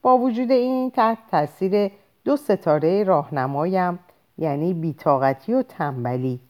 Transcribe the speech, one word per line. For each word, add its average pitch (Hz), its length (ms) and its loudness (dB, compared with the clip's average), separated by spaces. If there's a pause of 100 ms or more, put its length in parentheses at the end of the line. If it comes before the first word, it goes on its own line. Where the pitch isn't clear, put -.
با 254 160 4
وجود 240 340 0
این، 254 400 0
تحت 226 260 2 (140)
تاثیر 190 600 0 (340)
دو 277 120 2
ستارهٔ 180 680 0
راهنمایم، 170 960 0 (380)
یعنی 160 360 -2
بی‌طاقتی 147 800 0
و 262 80 0
تنبلی 127 760 -6 (100)